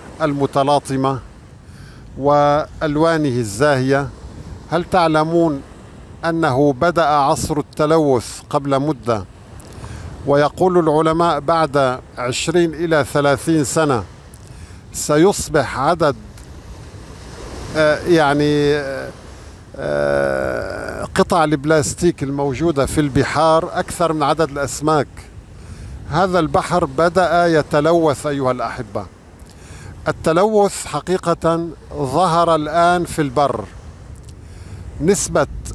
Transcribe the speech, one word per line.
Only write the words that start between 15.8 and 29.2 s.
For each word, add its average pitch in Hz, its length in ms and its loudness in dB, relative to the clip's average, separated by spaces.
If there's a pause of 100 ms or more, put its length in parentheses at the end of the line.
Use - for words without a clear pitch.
آه، 151 320 2
يعني، 147 680 4 (1000)
آه، 71 1400 -2
قطع 185 280 2
البلاستيك 151 800 2
الموجودة 143 600 0
في 151 160 0
البحار 156 800 2
أكثر 165 340 -2
من 151 100 -2
عدد 151 260 0
الأسماك؟ 143 580 -2 (1040)
هذا 180 280 2
البحر 170 460 0
بدأ 170 600 2
يتلوث 156 800 2
أيها 139 260 0
الأحبة. 113 540 -6 (1040)